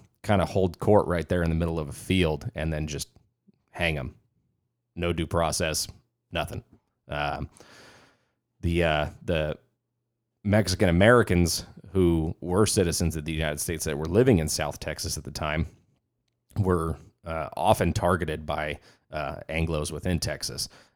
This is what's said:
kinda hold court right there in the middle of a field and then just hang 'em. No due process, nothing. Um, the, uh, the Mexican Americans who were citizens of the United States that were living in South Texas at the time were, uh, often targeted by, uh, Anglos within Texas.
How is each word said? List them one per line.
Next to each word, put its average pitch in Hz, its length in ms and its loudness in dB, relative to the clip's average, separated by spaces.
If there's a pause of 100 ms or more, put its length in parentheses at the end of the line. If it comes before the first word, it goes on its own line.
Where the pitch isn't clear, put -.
(220)
kinda 98 220 2
hold 92 340 0
court 104 300 4
right 82 200 -2
there 90 140 0
in 82 80 2
the 82 60 0
middle 82 240 -2
of 73 80 -6
a - 40 -10
field 85 640 2
and 80 180 -4
then 78 140 -4
just 73 220 -10 (640)
hang 82 280 -2
'em. - 160 -10 (800)
No 85 180 0
due 80 140 -4
process, 80 640 -2 (420)
nothing. 80 320 -6 (460)
Um, 73 420 -6 (1120)
the, 85 240 2
uh, 76 220 2 (180)
the 78 340 -2 (840)
Mexican 98 440 2
Americans 90 800 4 (260)
who 85 480 2
were 92 260 2
citizens 85 500 0
of 78 80 -6
the 80 80 -4
United 78 260 -2
States 80 260 -6
that 76 140 -2
were 78 80 -4
living 107 320 6
in 78 100 0
South 73 300 -4
Texas - 400 -8
at 71 60 -12
the 71 80 -12
time 78 340 -2 (880)
were, 85 420 0 (260)
uh, 80 320 -8
often 92 360 2
targeted 80 540 0
by, 76 320 -6 (320)
uh, 76 380 -8
Anglos 80 420 -2
within 80 300 -2
Texas. - 480 -6 (280)